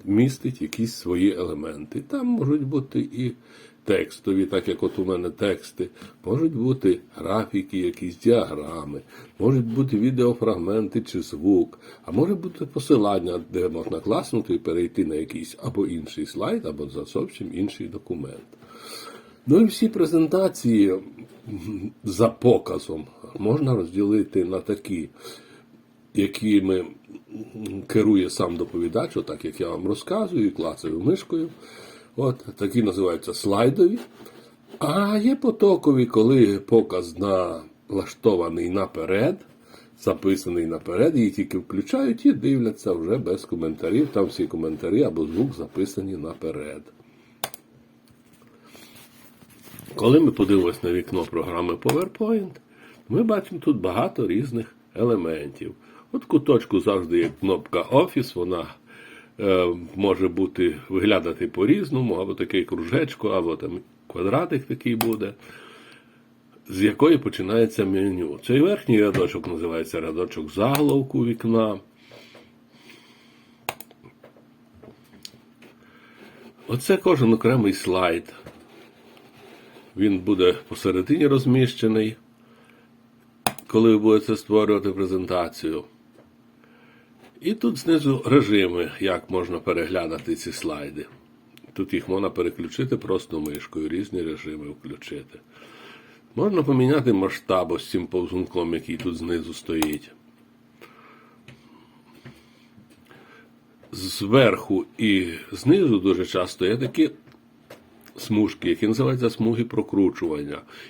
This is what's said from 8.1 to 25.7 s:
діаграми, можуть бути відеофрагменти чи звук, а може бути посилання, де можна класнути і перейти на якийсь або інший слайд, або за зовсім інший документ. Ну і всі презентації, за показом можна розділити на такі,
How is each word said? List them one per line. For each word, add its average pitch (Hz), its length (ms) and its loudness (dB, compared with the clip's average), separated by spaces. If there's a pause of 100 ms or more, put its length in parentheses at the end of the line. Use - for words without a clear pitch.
діаграми, 78 840 0 (380)
можуть 123 280 2
бути 123 320 0
відеофрагменти 110 1000 0
чи - 220 -8
звук, 85 560 2 (260)
а 82 80 -12
може 160 220 2
бути 175 320 -10
посилання, 101 720 2 (120)
де 90 160 0
можна 82 320 -6
класнути 110 540 -2
і 82 40 0
перейти 85 460 -2
на 78 100 -4
якийсь 80 480 -8
або 98 240 -2
інший 80 400 -8
слайд, 165 400 -6
або 73 220 -8
за - 160 -10
зовсім - 500 -6
інший 98 340 -6
документ. 73 580 -10 (1000)
Ну 151 140 8
і 226 40 8
всі 220 240 2
презентації, 160 1080 2 (1120)
за 107 240 2
показом 90 800 0 (320)
можна 127 380 2
розділити 98 680 0
на 92 160 -4
такі, 90 480 -6 (1040)